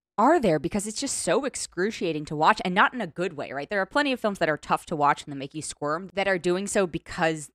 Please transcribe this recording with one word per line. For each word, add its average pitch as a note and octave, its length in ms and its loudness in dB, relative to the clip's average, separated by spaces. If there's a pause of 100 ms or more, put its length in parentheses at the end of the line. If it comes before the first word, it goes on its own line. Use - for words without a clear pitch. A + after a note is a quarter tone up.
(160)
are C#4 240 6
there?" D#3+ 180 4
Because F#3+ 300 -4
it's A3 120 -8
just - 180 -4
so G#3 260 0
excruciating F3 800 -4
to D3+ 100 -8
watch, D#3+ 300 4
and F#3 100 0
not A3+ 180 6
in B3+ 80 -6
a G3+ 60 -4
good E3+ 280 -6
way, C3 180 -8
right? C#3 180 -8
There G#3 100 0
are F#3+ 60 0
plenty C#4+ 260 0
of A#3+ 60 -2
films G3+ 220 -2
that E3 80 2
are D3+ 80 0
tough - 300 -2
to E3+ 100 -6
watch D3 260 2
and D3+ 100 -14
that C#3 60 -10
make C#3 160 -10
you D3+ 80 -8
squirm D#3+ 520 -6
that F#3+ 120 0
are F#3+ 120 2
doing F3+ 280 0
so G3 220 0
because D#3+ 680 -4